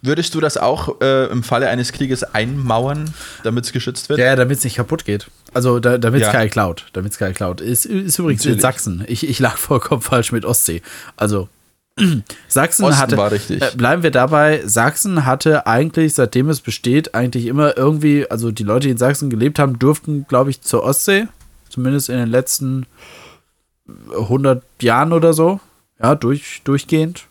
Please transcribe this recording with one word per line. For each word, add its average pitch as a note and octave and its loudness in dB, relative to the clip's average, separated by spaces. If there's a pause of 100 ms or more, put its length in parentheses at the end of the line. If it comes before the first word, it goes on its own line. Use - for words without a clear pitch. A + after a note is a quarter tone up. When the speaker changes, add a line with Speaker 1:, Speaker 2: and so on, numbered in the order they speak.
Speaker 1:
Würdest D#3 -2
du D#3+ -2
das D3+ -2
auch, - -2
äh, C3+ 2
im A#2+ -4
Falle B2 0
eines A#2+ -2
Krieges C3 -4
einmauern, C3 -4 (300)
damit's A#2 -4
geschützt B2 -6
wird? D3 0
Speaker 2:
Ja, B2 4
ja, C3+ 4
damit's C3 0
nicht B2 -4
kaputt - -4
geht. G2+ -6 (240)
Also, B2 2
da, B2 2
damit's A#2 2
Speaker 1:
Ja. G#2 2
Speaker 2:
keiner A2 2
klaut. F#2+ -2
Damit's F#2+ -8
keiner F#2+ -4
klaut. F#2 -6
Ist, A#2 -4
ist F#3+ -4
übrigens D3+ -2
in C#3+ 2
Speaker 1:
Natürlich. G#2 0
Speaker 2:
Sachsen. G#2 -2
Ich, A2+ -4
ich A#2 -4
lag A#2+ 0
vollkommen C3 -2
falsch A#2+ -2
mit A#2 -4
Ostsee. F2 -2 (340)
Also, G#2 -2 (500)
<clears throat> D#3+ -2
Sachsen D#3+ 0
Speaker 1:
Osten D3+ 4
Speaker 2:
hatte, A#2 2
Speaker 1:
war G#2 2
richtig. - -4
Speaker 2:
äh, C3+ 0
bleiben C3+ 2
wir D#3+ 4
dabei, D3 4
Sachsen C#3 0
hatte C3+ 2
eigentlich, D3+ 2
seitdem C3 2
es D3+ -2
besteht, B2 -2
eigentlich A#2+ -2
immer C#3+ 2
irgendwie, D3 2
also A2+ -2
die G#2+ -6
Leute, B2 2
die C3+ 2
in A2+ -2
Sachsen C3+ 0
gelebt A#2+ 0
haben, C3+ 2
durften, D3 0
glaub - 2
ich, C3+ -4
zur - -2
Ostsee. G3 0 (440)
Zumindest C3 -2
in B2+ -2
den A#2 -2
letzten B2+ -2 (1200)
hundert B2 0 (200)
Jahren B2+ 4
oder E3 6
so. E3 2 (420)
Ja, A#2+ 4
durch, C#3+ -2
durchgehend. D#3 0